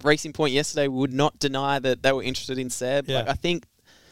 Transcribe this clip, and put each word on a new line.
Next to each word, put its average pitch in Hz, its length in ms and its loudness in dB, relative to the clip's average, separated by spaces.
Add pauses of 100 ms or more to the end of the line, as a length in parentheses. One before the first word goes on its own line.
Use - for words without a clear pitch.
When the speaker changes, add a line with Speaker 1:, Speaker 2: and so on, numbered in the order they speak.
Speaker 1:
Racing 151 300 2
Point 147 200 0
yesterday 147 340 0
would 131 260 0
not 143 260 2
deny 139 400 0
that 127 240 0
they 135 100 4
were 123 100 -2
interested 127 340 -4
in 127 120 -4
Seb, 135 400 -2
Speaker 2:
Yeah. 131 100 0
Speaker 1:
like, 113 100 -4
I 135 40 0
think 170 320 -4 (460)